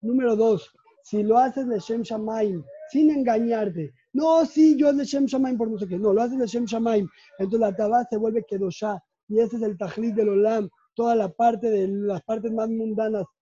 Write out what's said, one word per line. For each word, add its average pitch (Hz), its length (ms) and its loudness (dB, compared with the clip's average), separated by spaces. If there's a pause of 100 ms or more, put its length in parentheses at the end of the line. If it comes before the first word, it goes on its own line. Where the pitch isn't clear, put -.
Número 240 340 0
dos, 220 340 0 (320)
si 208 220 -4
lo 220 120 4
haces 254 300 2
de 226 140 -2
Shem 226 220 -4
Shamaim, 214 600 -4 (300)
sin 302 180 4
engañarte, 226 800 0 (200)
"No, 320 340 4
sí, 311 320 6
yo 294 120 4
es 285 80 2
de 285 60 -2
Shem 277 200 0
Shamaim 262 340 0
por 226 100 -2
no 220 100 -6
sé 190 100 -6
qué". 175 100 -4
No, 208 140 2
lo 220 100 4
haces 247 160 -2
de 247 80 0
Shem 240 200 -2
Shamaim. 226 420 0 (320)
Entonces 196 180 0
la 208 160 2
Tabá 220 300 0
se 240 120 -6
vuelve 220 300 -2
Kedoshá, 196 560 -6 (240)
y 214 140 0
ese 233 160 0
es 220 60 -4
el 214 140 -4
Tajlit 208 380 -6
del 214 140 2
Olam, 208 400 2 (260)
toda 233 220 0
la 208 120 0
parte 233 420 0
de 196 180 0
las 196 340 -4
partes 220 300 -6
más 220 160 -4
mundanas 220 560 -4 (180)